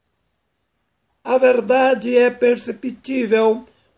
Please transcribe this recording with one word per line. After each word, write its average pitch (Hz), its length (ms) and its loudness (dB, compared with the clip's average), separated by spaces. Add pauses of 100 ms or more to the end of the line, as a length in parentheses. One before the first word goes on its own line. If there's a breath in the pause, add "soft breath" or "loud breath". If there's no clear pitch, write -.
(1200)
A 254 160 -2
verdade 247 760 2
é 247 160 4
perceptível 240 1300 -2 (340 soft breath)